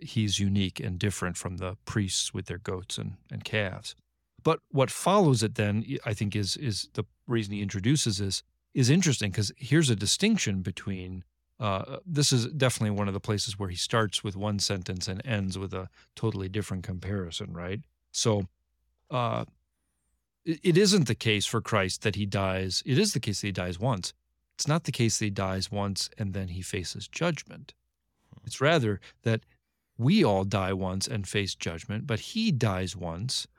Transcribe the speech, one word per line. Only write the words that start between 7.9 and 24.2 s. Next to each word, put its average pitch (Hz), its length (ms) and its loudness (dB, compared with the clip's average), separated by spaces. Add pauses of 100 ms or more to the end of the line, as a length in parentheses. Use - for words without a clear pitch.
this 98 240 -2 (300)
is 123 160 4
interesting, 135 440 4
'cause 101 240 0
here's 143 340 4
a 110 60 4
distinction 104 640 2
between, 92 640 -8 (340)
uh, 101 480 -2
this 147 260 2
is 120 200 4
definitely 123 440 2
one 101 120 0
of 95 60 -2
the 98 40 -2
places 98 400 -4
where 98 100 -4
he 90 60 -8
starts 107 480 0
with 95 140 -4
one 101 240 -2
sentence 90 480 -4
and 98 180 -6
ends 98 320 -2
with 95 160 -6
a 92 160 -6 (240)
totally 98 340 -2
different 95 360 -4
comparison, 92 680 -6
right? 87 280 -6 (320)
So, 104 340 2 (640)
uh, 117 360 -2 (960)
it, 165 180 -2
it 175 160 6
isn't 190 300 6
the 110 80 2
case 107 280 2
for 113 160 0
Christ 95 420 0
that 104 120 2
he 95 100 0
dies. 95 600 0
It 135 120 4
is 208 140 4
the 143 80 0
case 101 200 -4
that 104 80 -2
he 101 40 -2
dies 90 280 -4
once. 110 340 -2 (400)